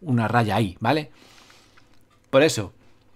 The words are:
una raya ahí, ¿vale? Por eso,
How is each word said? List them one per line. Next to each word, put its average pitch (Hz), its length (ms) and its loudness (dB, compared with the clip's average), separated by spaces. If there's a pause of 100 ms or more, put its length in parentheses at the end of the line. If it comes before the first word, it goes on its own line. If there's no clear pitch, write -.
una 123 260 -2
raya 104 300 0
ahí, 104 240 -2
¿vale? 147 320 -2 (1200)
Por 135 120 4
eso, 113 300 0 (420)